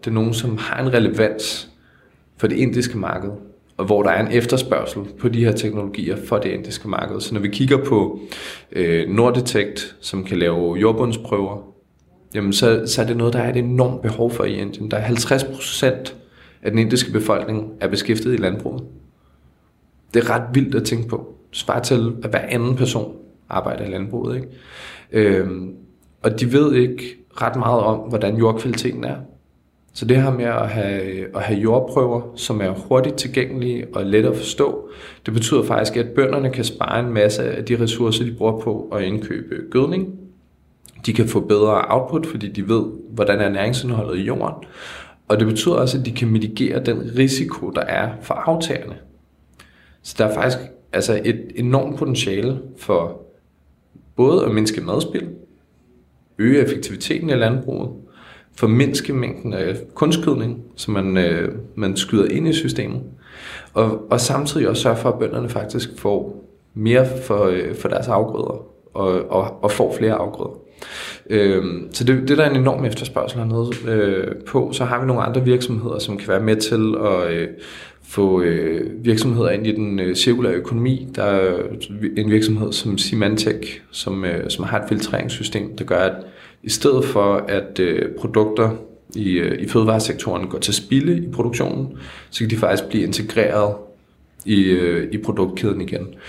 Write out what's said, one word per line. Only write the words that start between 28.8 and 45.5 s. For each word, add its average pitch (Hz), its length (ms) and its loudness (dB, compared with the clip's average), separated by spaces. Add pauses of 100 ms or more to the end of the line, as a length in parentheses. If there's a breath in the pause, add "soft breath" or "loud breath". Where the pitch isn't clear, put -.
er. - 120 -6 (800)
Så - 120 -8
det 127 160 6
her 135 120 2
med 120 120 0
at 113 240 0
have, 98 640 -4
at - 60 -2
have 101 180 0
jordprøver, 120 640 2 (140)
som 110 260 -4
er 95 80 0
hurtigt 127 460 2
tilgængelige 123 800 -4
og 98 120 -2
let 107 200 6
at 127 100 2
forstå, - 540 -2 (360 loud breath)
det 113 80 -4
betyder 113 300 2
faktisk, 110 340 0
at 117 180 0
bønderne 135 340 2
kan 123 140 -4
spare - 360 -2
en 120 140 -2
masse 107 300 4
af 120 220 -4
de 117 140 2
ressourcer, 117 460 2
de 117 120 -4
bruger 110 220 0
på 107 360 -4
at 101 80 -2
indkøbe - 520 -6 (160)
gødning. 170 360 2 (1000)
De 117 80 0
kan 110 140 4
få 107 120 0
bedre 104 480 4
output, 131 380 0
fordi 104 220 -8
de 98 220 -4
ved, 113 140 4 (300)
hvordan 104 260 2
er 101 100 2
næringsindholdet 110 720 -2
i 98 40 -2
jorden. - 440 -4 (600 loud breath)
Og 107 120 4
det 110 80 4
betyder 113 280 2